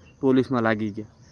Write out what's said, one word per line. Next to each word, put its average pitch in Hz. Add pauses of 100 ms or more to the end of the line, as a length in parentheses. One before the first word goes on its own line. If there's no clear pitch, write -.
(200)
પોલીસમાં 131
લાગી 110
ગયા. 104 (260)